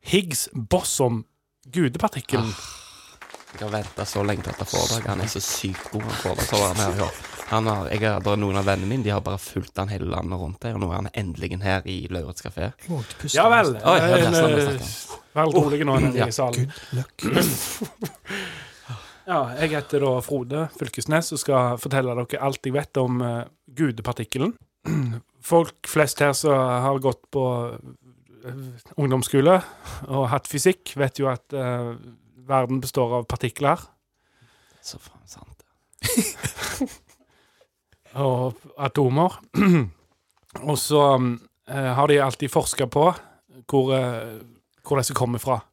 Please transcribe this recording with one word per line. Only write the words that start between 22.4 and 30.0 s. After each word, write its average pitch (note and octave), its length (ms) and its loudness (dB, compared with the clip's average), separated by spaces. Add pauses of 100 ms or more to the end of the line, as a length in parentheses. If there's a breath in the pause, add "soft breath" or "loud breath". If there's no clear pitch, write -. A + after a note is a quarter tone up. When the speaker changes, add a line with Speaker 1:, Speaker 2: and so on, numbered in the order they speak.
Speaker 1:
alt C#3 180 -2
jeg C3 140 -4
vet C#3+ 260 -2
om, B2+ 240 0
eh, A#2+ 240 -4 (200)
gudepartikkelen. B2+ 840 -2 (320)
<clears throat> C3 320 -2 (220)
Folk - 500 2
flest D3+ 320 0
her C#3+ 160 4
som D3+ 160 2
har C3 480 2
gått C3 300 -2
på, C#3 100 -2 (1000)
eh, B2+ 580 -12
ungdomsskole C3+ 560 6 (520 loud breath)